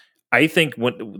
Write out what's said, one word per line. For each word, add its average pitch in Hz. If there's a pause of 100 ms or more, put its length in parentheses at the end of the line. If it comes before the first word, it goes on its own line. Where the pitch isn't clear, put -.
(320)
I 127
think 156
when, 113